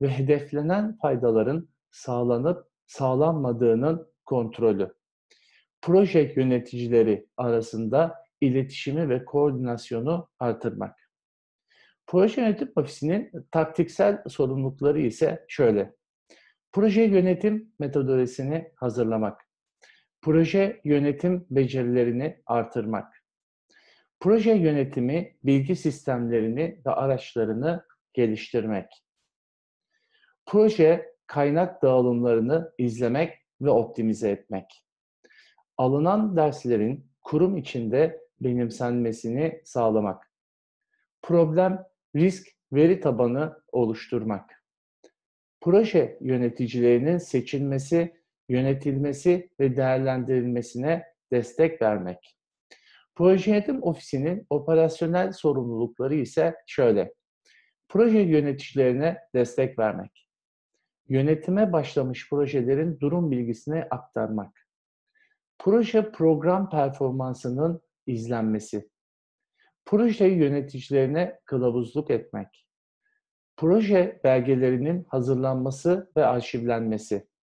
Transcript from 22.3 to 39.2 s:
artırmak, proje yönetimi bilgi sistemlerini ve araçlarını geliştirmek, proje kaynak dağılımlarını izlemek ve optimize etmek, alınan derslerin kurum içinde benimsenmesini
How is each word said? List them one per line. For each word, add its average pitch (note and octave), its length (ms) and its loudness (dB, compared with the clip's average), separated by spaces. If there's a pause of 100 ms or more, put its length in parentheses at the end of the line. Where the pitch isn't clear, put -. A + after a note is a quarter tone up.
artırmak, A2+ 760 -4 (1000)
proje A3 320 4
yönetimi D3 920 0
bilgi C#3 320 2
sistemlerini A#2+ 1080 -2
ve C3 40 -2
araçlarını B2+ 960 -2 (260)
geliştirmek, A2 920 -2 (1400)
proje F#3+ 680 4 (120)
kaynak D3+ 560 0
dağılımlarını B2 960 2
izlemek B2 600 -2 (220)
ve C#3 100 0
optimize A2 600 0
etmek, - 540 -10 (920)
alınan E3+ 580 2
derslerin C3 720 0 (140)
kurum F3+ 360 0
içinde C3+ 640 -2 (200)
benimsenmesini B2 1200 -4